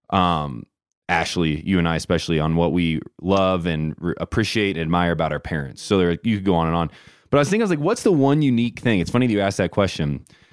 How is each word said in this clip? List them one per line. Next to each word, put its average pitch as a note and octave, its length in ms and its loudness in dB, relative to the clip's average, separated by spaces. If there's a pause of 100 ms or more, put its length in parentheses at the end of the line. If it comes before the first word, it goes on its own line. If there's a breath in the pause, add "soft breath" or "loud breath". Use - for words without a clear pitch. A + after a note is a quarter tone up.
(100)
Um, D#2+ 540 0 (440)
Ashley, E2 600 0
you F#2+ 100 2
and E2+ 80 2
I E2 100 0
especially, E2 440 -2
on D#2+ 160 0
what E2+ 160 2
we E2 280 0 (200)
love F#2 460 0
and D#2 320 -2
re-, E2+ 200 -4
appreciate G2+ 580 -2
and E2 60 -4
admire E2+ 300 2
about D#2 200 -2
our D2 80 -4
parents. C#2+ 420 -8
So G2+ 160 2
there, F2 140 4 (100)
you A2+ 160 0
could F#2+ 80 -8
go G2 80 2
on E2 120 2
and E2 80 0
on. E2+ 160 0 (380 loud breath)
But - 80 0
I C#3+ 40 4
was C#3+ 100 0
thinking, G#3 120 2
I - 20 2
was G3 60 -2
like, E3 100 0
"What's F3 240 -2
the G#3+ 80 4
one C#3+ 280 4
unique A#2+ 400 0
thing?" A2 200 2
It's E2 100 -2
funny B2 160 2
that A#2 60 2
you G2+ 80 2
asked G2 180 0
that F#2 120 0
question D#2+ 540 -2 (280 soft breath)